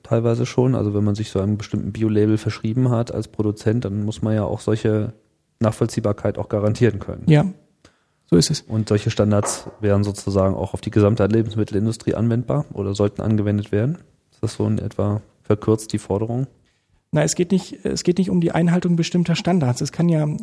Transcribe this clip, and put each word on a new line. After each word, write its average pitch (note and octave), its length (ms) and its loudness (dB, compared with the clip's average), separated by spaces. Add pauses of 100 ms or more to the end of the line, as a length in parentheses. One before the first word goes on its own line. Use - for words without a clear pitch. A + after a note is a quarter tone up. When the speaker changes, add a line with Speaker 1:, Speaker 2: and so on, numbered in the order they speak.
Speaker 1:
teilweise A#2 420 0
schon. B2+ 300 0
Also G#2 180 0
wenn G#2 120 0
man G#2 100 0
sich G#2+ 160 -6
so F#2+ 80 -2
einem G2+ 180 0
bestimmten G#2 360 -6
Bio-Label G#2+ 440 2
verschrieben A2+ 520 -2
hat A#2 240 0
als G#2+ 160 -6
Produzent, G#2+ 560 -2
dann G2+ 180 -4
muss G#2 180 -6
man A2 140 0
ja G#2+ 80 0
auch G#2 160 -4
solche A2 540 0 (480)
Nachvollziehbarkeit A2 760 0
auch - 120 -8
garantieren G#2+ 500 2
können. - 280 -10
Speaker 2:
Ja, D3 180 6 (800)
so - 100 2
ist E3 160 4
es. D3 100 -4
Speaker 1:
Und A2 280 -4
solche G#2+ 200 0
Standards G#2 600 0 (100)
wären G2+ 240 2
sozusagen G2 520 0
auch - 180 -6
auf - 80 -8
die A2 100 -8
gesamte G#2 340 4
Lebensmittelindustrie G#2+ 920 0
anwendbar B2 580 0
oder G2 200 -4
sollten G2+ 280 0
angewendet G#2 500 0
werden? A#2+ 280 0 (340)
Ist - 100 -10
das A2 120 -4
so G#2+ 120 0
in G#2+ 120 0
etwa G#2 420 -2 (200)
verkürzt - 520 0
die G#2 60 -2
Forderung? A2+ 480 -2 (680)
Speaker 2:
Na, D3+ 60 2
es D#3+ 140 0
geht F3 160 -2
nicht, - 340 -2
es - 180 -4
geht F3 140 2
nicht F#3 140 0
um F3+ 100 2
die E3 120 0
Einhaltung F3 420 2
bestimmter F3 400 0
Standards. D#3 460 0
Es D3 100 -4
kann E3+ 180 0
ja, D3+ 180 2 (160)